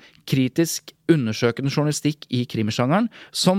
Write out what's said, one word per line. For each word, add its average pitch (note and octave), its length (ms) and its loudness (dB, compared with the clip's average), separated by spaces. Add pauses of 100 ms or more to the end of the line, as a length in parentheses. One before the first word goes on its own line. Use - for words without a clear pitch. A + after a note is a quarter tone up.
(280)
kritisk C#3 640 0 (160)
undersøkende B2+ 640 0
journalistikk D3+ 560 -2
i B2 160 -2
krimsjangeren, B2+ 640 0 (240)
som F#3 260 2